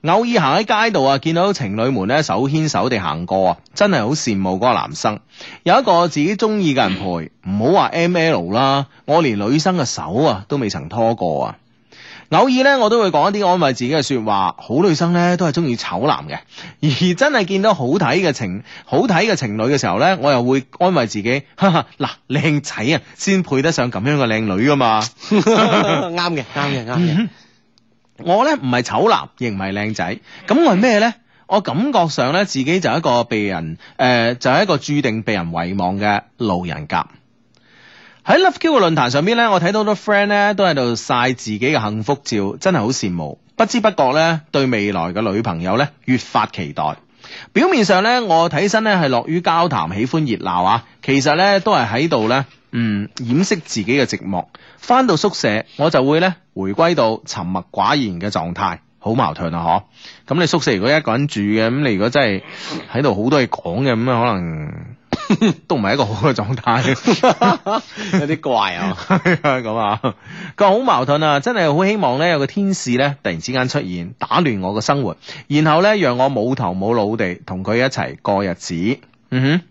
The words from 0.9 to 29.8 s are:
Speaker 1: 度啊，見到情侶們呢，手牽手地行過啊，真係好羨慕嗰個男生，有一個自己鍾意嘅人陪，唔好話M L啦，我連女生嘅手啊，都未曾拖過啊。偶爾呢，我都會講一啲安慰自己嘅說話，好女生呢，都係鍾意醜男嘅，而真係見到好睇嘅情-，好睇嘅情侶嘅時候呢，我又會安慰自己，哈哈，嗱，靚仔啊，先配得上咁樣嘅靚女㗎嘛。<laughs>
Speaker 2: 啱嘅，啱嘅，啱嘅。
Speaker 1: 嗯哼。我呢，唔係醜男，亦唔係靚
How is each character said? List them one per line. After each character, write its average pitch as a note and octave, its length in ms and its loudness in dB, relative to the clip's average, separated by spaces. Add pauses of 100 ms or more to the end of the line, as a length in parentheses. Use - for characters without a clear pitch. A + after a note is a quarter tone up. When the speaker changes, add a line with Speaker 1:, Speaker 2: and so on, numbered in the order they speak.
Speaker 1:
度 C#3+ 120 2
啊， C3+ 140 2
見 D#3+ 160 -2
到 F#3+ 180 2
情 G#2 220 -6
侶 A#2 160 0
們 G2 180 -2
呢， D3+ 140 2
手 B2 260 -2
牽 D#3 200 0
手 G#2+ 220 0
地 A2 100 -2
行 E2 260 -4
過 F#2+ 220 0
啊， - 80 0 (180)
真 G3+ 160 2
係 D3 160 2
好 B2 60 -2
羨 A#2+ 260 -2
慕 F#2 180 -2
嗰 - 20 -6
個 A#2 160 2
男 A2+ 200 -4
生， G#2+ 240 -4 (460)
有 G3+ 160 6
一 - 20 -6
個 F3 240 4
自 D3+ 140 -4
己 F#3+ 160 0
鍾 G#3+ 220 0
意 D#3 160 2
嘅 - 20 0
人 G2+ 180 0
陪， F#2 560 -8
唔 G2+ 80 0
好 B2+ 140 2
話 E3 140 4
M F3 300 0
L A#2+ 360 0
啦， C3+ 340 0 (200)
我 D#3 160 4
連 A2+ 160 0
女 A#2 200 0
生 F3+ 200 0
嘅 C3+ 80 0
手 - 360 -8
啊， G#2 240 0
都 C#3+ 120 -4
未 A2+ 100 -2
曾 E2 220 -8
拖 A2+ 260 0
過 D2 300 -2
啊。 - 100 -12 (720)
偶 F#3 200 4
爾 - 20 2 (140)
呢， C#4 140 6
我 G#3+ 120 2
都 A#3 100 4
會 F#3+ 100 2
講 D#3+ 240 2
一 G#3 60 -2
啲 G3 80 0
安 F3+ 120 2
慰 C#3 120 2
自 A#2+ 120 -4
己 B2 80 -2
嘅 D#3 100 0
說 B2+ 200 -2
話， G2 360 0
好 - 180 -6
女 F3 180 4
生 E3+ 180 0
呢， F3 240 2
都 F3 100 0
係 C#3+ 60 0
鍾 E3+ 140 0
意 A#2 100 -2
醜 G#2+ 300 -4
男 D2+ 220 -2
嘅， - 100 -10 (440)
而 E3+ 320 0
真 C#4+ 180 2
係 A3 120 0
見 F#3+ 180 -2
到 G#3+ 120 4
好 C3+ 120 -2
睇 D3 340 0
嘅 E3 120 0
情-， G2 300 -6 (220)
好 C3 220 0
睇 G3 240 2
嘅 F#3 40 2
情 G#2+ 220 -4
侶 A2+ 160 0
嘅 C#3 80 2
時 A#2 80 -2
候 F#2 100 0
呢， E3+ 220 2
我 C#3+ 100 2
又 B2 140 2
會 C3 200 2 (140)
安 F3+ 160 2
慰 B2 140 2
自 G#2 140 -6
己， B2+ 200 -2 (140)
哈 F#3+ 160 4
哈， D3+ 140 0 (120)
嗱， C3 120 -4 (180)
靚 D3 320 0
仔 - 140 -12 (220)
啊， - 40 -2 (160)
先 F#3+ 260 0
配 C3+ 200 -2
得 D#3+ 100 2
上 B2 180 -2
咁 G2 120 -6
樣 D3 160 0
嘅 C3 100 2
靚 A2 120 0
女 A2 300 0
㗎 C#3+ 60 4
嘛。 A2+ 260 2
<laughs> - 280 -12
Speaker 2:
啱 G#3 100 4
嘅， G#3 720 2
啱 F3 300 -2
嘅， - 0 -
啱 C#3+ 400 -4
嘅。 - 0 - (120)
Speaker 1:
嗯 E3 200 2
哼。 G#3+ 120 0 (920)
我 G#3 280 2
呢， D#4 160 2
唔 C3+ 80 -6
係 B2 120 2
醜 C3+ 280 0
男， D2+ 180 0 (100)
亦 A#2+ 120 -4
唔 G2 80 -6
係 F#2+ 160 -6
靚 G#2 200 -4